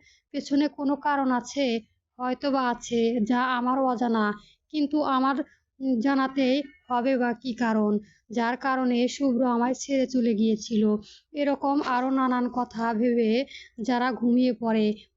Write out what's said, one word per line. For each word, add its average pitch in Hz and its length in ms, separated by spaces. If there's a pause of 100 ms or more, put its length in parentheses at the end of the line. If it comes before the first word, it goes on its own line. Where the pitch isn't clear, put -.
(300)
পেছনে 285 380
কোনো 285 280
কারণ 277 360
আছে? 240 480 (380)
হয়তোবা 254 500
আছে, 233 540
যা 247 200
আমার 254 360
অজানা, 233 540 (380)
কিন্তু 294 320
আমার 269 320 (680)
জানাতেই 269 600 (280)
হবে 247 280
বা 240 140
কী 233 200
কারণ, 220 460 (320)
যার 233 260
কারণে 254 520
শুভ্র 262 360
আমায় 247 300
ছেড়ে 269 320
চলে 240 280
গিয়েছিল?" 214 640 (360)
এরকম 285 540
আরও 254 240
নানান 254 420
কথা 233 420
ভেবে 233 500 (360)
যারা 247 320
ঘুমিয়ে 240 400
পড়ে। 220 420 (220)